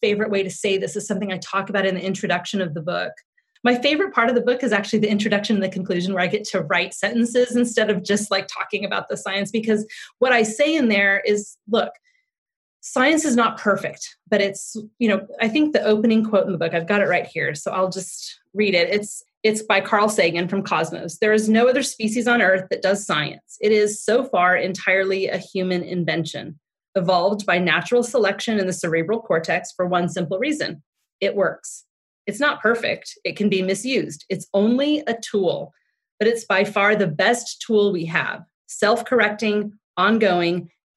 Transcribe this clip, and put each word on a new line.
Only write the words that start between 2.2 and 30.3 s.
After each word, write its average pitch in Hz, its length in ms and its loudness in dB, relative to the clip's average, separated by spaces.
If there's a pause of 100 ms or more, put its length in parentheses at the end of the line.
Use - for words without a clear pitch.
of 165 140 -4
the 165 60 -6
book. 175 300 -4 (520)
My 247 100 4
favorite 302 400 0
part 233 160 2
of 240 60 0
the - 60 2
book 254 200 0
is 240 100 0
actually 202 280 0
the 208 100 2
introduction 208 460 0
and 190 80 0
the 190 60 -2
conclusion 180 440 -2
where 180 80 -2
I 180 60 0
get 208 220 -2
to 185 120 -2
write 180 320 -2
sentences 240 640 0
instead 233 340 2
of 180 140 0
just, 208 260 0
like, 196 260 0
talking - 300 -6
about 196 240 -4
the - 80 -6
science, 196 320 -4
because 220 340 0 (360)
what 262 120 4
I 233 120 6
say 294 320 2
in 254 140 4
there 202 360 2
is, 208 320 -2 (100)
look, 208 240 0 (880)
science 302 440 2
is 254 100 2
not 233 220 2
perfect, - 580 -4 (140)
but 202 120 2
it's, - 340 -4 (240)
you 233 100 4
know, - 160 0 (160)
I 226 80 0
think 302 240 2
the - 100 2
opening 220 400 4
quote 208 220 2
in 202 60 -2
the 175 80 -2
book, 165 140 -2
I've 170 140 -2
got 202 140 2
it 165 60 2
right 175 180 0
here, 147 300 -6
so - 160 -8
I'll 185 180 0
just - 500 -10 (140)
read 196 220 2
it. 175 180 4
It's, 208 300 -4 (200)
it's 214 180 2
by 196 200 2
Carl 214 280 2
Sagan 175 380 0
from 196 160 -2
Cosmos. - 560 -4
"There 214 140 4
is 214 160 2
no 226 180 6
other 254 160 2
species 226 440 -2
on 240 140 4
Earth 185 300 2
that - 100 -4
does 196 240 0
science. - 560 -4
It 214 100 4
is 208 320 2
so 247 200 2
far 180 340 2
entirely 190 720 0
a - 100 -4
human 185 460 -4
invention, 156 760 -4 (360)
evolved 190 500 2
by 180 140 2
natural 170 420 2
selection 214 580 0
in 190 60 0
the 185 80 -2
cerebral 165 480 -2
cortex 170 500 -2
for 180 140 -2
one 175 240 0
simple 185 300 -4